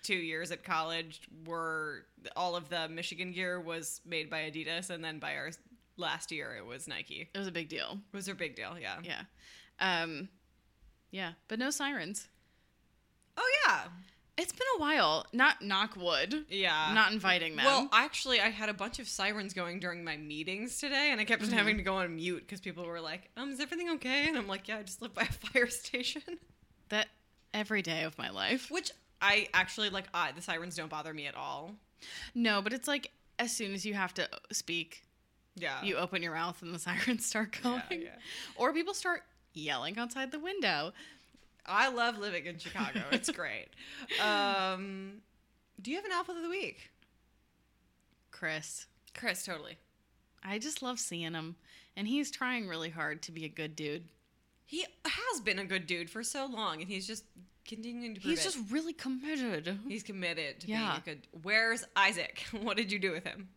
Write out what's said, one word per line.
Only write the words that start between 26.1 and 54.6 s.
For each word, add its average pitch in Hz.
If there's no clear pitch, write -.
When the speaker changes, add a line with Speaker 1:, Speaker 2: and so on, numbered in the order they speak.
Speaker 2:
That 214
every 214
day 160
of 160
my -
life. 98
Speaker 1:
Which 359
I 202
actually, 190
like, 190
I, 160
the 165
sirens 170
don't 160
bother 156
me 151
at -
all. 143
Speaker 2:
No, 214
but 214
it's 262
like, 285
as 233
soon 196
as 185
you 214
have 202
to 180
speak, 170
Speaker 1:
Yeah. 143
Speaker 2:
you 190
open 175
your 170
mouth 170
and 175
the 170
<laughs> -
sirens 220
start 220
Speaker 1:
Yeah, 247
Speaker 2:
going. -
Speaker 1:
yeah. -
Speaker 2:
Or 254
people 339
start 349
yelling 151
outside 254
the 311
window. 220
Speaker 1:
I 226
love 233
living 180
in 165
Chicago. 196
It's 262
Speaker 2:
<laughs> -
Speaker 1:
great. 143
Um, 196
do 202
you 311
have 403
an 381
outfit 359
of 339
the 339
week? 294
Speaker 2:
Chris. -
Speaker 1:
Chris, 196
totally. 151
Speaker 2:
I 196
just 294
love 247
seeing 170
him. 165
And 208
he's 277
trying 247
really 165
hard 156
to 170
be 160
a 151
good 156
dude. 156